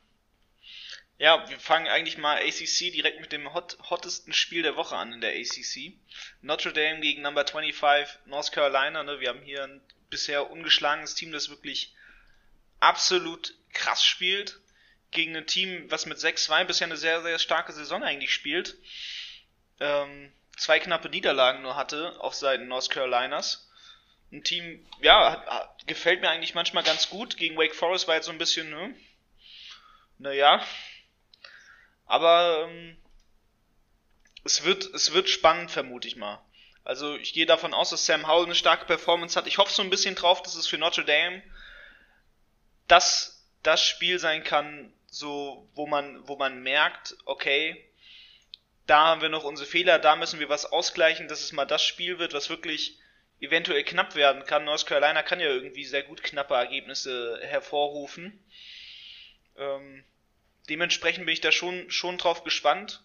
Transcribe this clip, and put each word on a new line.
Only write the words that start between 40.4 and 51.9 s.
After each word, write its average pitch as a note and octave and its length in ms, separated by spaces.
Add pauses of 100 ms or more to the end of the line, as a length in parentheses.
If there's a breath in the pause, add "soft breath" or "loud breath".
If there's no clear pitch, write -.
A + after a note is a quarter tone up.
dass - 120
es D#3+ 120
für E3 100
Notre D#3+ 280
Dame E3+ 360 (1500 loud breath)
das, - 600 (160)
das D#3+ 200
Spiel F3 360
sein D#3 240
kann, D3 480 (160)
so, C#3+ 680
wo D3 120
man, C#3 400
wo C#3 100
man C3 240
merkt, D3 540 (100)
okay, D3+ 520 (1080 loud breath)
da D3+ 200
haben D#3+ 160
wir D#3 80
noch D#3 140
unsere C#3+ 260
Fehler, E3+ 300
da D#3 160
müssen E3 240
wir D3 100
was D3 160
ausgleichen, D#3+ 600
dass D3 160
es - 80
mal C#3+ 140
das D3+ 180
Spiel F3 360